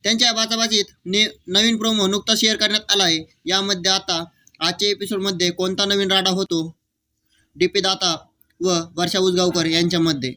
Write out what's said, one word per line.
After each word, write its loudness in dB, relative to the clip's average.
त्यांच्या 2
या 2
बाचाबाचीत 0
ने-, 2
नवीन 2
प्रोमो 0
नुकता 0
शेअर 2
करण्यात 0
आला 4
आहे. 2
यामध्ये 0
आता -2
आजच्या 0
एपिसोडमध्ये -2
कोणता -2
नवीन 0
राडा 2
होतो -4
डीपी 0
दाता -2
व 0
वर्षा -2
उसगावकर 2
यांच्यामध्ये 0